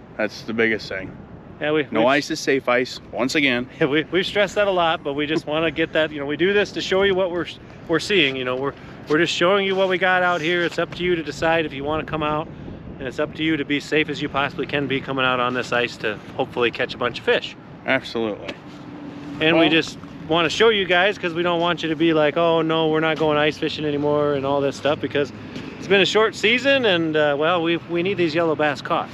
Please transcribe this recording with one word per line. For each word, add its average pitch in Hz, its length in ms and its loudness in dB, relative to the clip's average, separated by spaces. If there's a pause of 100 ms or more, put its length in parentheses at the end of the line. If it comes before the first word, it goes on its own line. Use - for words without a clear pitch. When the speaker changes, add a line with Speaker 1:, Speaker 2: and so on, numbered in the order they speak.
(160)
Speaker 1:
That's 107 260 -4
the 113 100 -8
biggest 113 360 0
thing. 95 280 -10 (440)
Speaker 2:
Yeah, 151 120 -2
we, 156 180 0
Speaker 1:
No 220 100 0
Speaker 2:
we've 123 80 6
Speaker 1:
ice 143 220 2
is 156 100 -4
safe - 280 0
ice, 123 320 0 (120)
once 120 220 -2
again. 127 400 2
Speaker 2:
<laughs> - 60 -4
Yeah, 160 60 4
we, 147 240 2
we've 175 160 0
stressed 202 300 0
that 208 100 4
a 196 40 0
lot, 170 340 2
but 143 100 -4
we 147 120 -2
just 156 200 -2
wanna 160 240 0
get 156 220 -2
that, 156 180 2
you 151 80 -8
know, 143 80 -4
we 147 100 -4
do 180 160 2
this 202 200 2
to 170 80 -6
show 190 240 2
you 196 100 4
what 185 160 0
we're, 170 160 -4 (420)
we're 160 120 2
seeing, 151 360 2
you 131 80 -4
know, 127 120 -2
we're, 135 160 -4 (360)
we're 151 100 4
just 165 160 2
showing 196 320 4
you 190 80 0
what 190 140 2
we 185 100 0
got 185 240 2
out 175 180 2
here. 175 220 0
It's 160 160 -2
up 170 180 -4
to 175 80 -4
you 180 120 2
to 165 60 -4
decide 160 440 0
if 139 60 -8
you 139 120 -8
wanna 151 200 -2
come 151 180 -4
out, 151 260 -2 (500)
and 135 100 -8
it's 117 100 -10
up 151 180 -2
to 156 60 -4
you 160 140 2
to 143 80 -2
be 143 160 -2
safe 151 300 0
as 131 100 -6
you 143 80 -4
possibly 139 380 -2
can 147 200 -2
be 131 140 -2
coming 135 240 -2
out 127 160 2
on 123 140 0
this 123 180 -4
ice 120 260 0
to 107 200 -4 (180)
hopefully 123 340 0
catch - 240 -4
a 113 40 -14
bunch 120 200 -2
of - 60 -14
fish. - 320 0 (300)
Speaker 1:
Absolutely. 117 640 -2 (920)
Speaker 2:
And 160 160 6
we 165 100 8
Speaker 1:
Well 151 40 4
Speaker 2:
just 160 260 2 (320)
wanna 160 220 2
show 226 180 6
you 208 160 4
guys, 180 320 4
'cause 180 160 -4
we 165 100 -2
don't 175 180 2
want 170 220 0
you 165 60 -2
to 160 80 0
be 165 160 4
like, 151 240 4
"Oh 165 240 4
no, 160 280 2
we're 156 120 2
not 160 180 0
going 151 200 2
ice 151 180 2
fishing 151 300 -4
anymore," 147 480 0
and 135 100 -2
all 139 160 0
this 139 160 -2
stuff, 151 240 0
because 139 320 -2 (460)
it's - 100 -12
been 196 140 6
a 170 40 4
short 208 300 2
season, 254 480 2
and, 165 320 2
uh, 147 220 4
well, 165 240 2
we, 170 160 2 (100)
we 170 140 0
need 190 160 -2
these 165 160 2
yellow 165 200 2
bass 143 280 0
caught, 151 320 -2